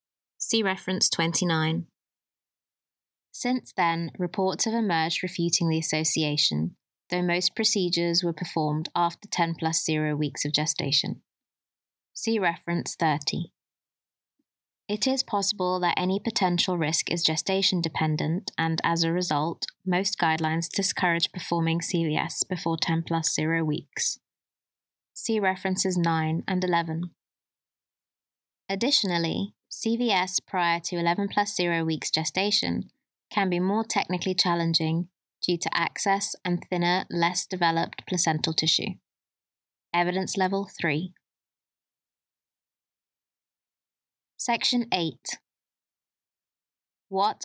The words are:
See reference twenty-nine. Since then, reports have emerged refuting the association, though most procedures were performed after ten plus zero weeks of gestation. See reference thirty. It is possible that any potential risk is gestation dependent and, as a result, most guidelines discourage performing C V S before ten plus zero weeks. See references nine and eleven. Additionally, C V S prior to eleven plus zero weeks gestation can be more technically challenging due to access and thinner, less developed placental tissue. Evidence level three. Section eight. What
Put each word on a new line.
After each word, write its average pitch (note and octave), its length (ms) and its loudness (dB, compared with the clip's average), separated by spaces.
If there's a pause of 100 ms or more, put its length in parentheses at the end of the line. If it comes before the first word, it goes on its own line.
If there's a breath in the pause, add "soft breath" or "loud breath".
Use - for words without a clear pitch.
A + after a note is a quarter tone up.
(380)
See - 240 0
reference F#3+ 480 0
twenty-nine. E3 760 2 (1500)
Since - 440 -2
then, E3+ 420 0
reports F#3 480 0
have A3 80 0
emerged F3 500 0
refuting E3+ 440 0
the D#3+ 100 2
association, D#3 1000 0 (340)
though F3+ 120 0
most F3 340 0
procedures F3 680 0
were E3+ 120 -2
performed D#3 600 -2
after F3 340 -2
ten E3 300 0
plus D#3+ 240 0
zero D3+ 320 0
weeks D3 300 -2
of D3 80 -2
gestation. - 680 -2 (920)
See A3+ 260 -2
reference E3+ 560 0
thirty. D#3 560 0 (1400)
It G#3+ 200 -2
is C4 160 2
possible F#3 580 0
that F3 160 2
any F#3 260 0
potential F3+ 540 0
risk E3 340 0
is E3+ 140 0
gestation F#3+ 560 0
dependent D#3 800 -2
and, E3 260 0
as E3 180 2
a E3 100 2
result, E3 520 -2 (220)
most F#3 320 0
guidelines D#3+ 500 0
discourage - 640 0
performing E3 480 0
C E3+ 240 0
V D3+ 100 0
S D#3 280 -2
before E3+ 340 -2
ten E3 260 0
plus E3 320 -2
zero D#3+ 300 0
weeks. - 540 -4 (960)
See A3 260 -2
references F#3+ 560 0
nine E3 500 2
and F3+ 160 0
eleven. E3+ 480 0 (1600)
Additionally, F#3+ 880 0 (160)
C A3+ 260 -2
V A#3+ 140 2
S F#3+ 280 0
prior E3+ 420 0
to - 160 -6
eleven F3 320 2
plus G3+ 280 0
zero E3+ 260 2
weeks D#3+ 280 -2
gestation F#3+ 800 0 (420)
can G3 160 2
be F3+ 100 2
more G3 260 0
technically F#3 500 -2
challenging E3 760 0 (360)
due F3 120 2
to - 180 -4
access - 720 0
and F3 240 0
thinner, F3 420 0
less E3+ 360 0
developed E3+ 600 0
placental D#3+ 460 0
tissue. - 460 0 (960)
Evidence F3 420 0
level G3 320 0 (100)
three. D#3+ 360 -2 (3250)
Section A#3 560 0
eight. - 460 -4 (1700)
What G3 360 0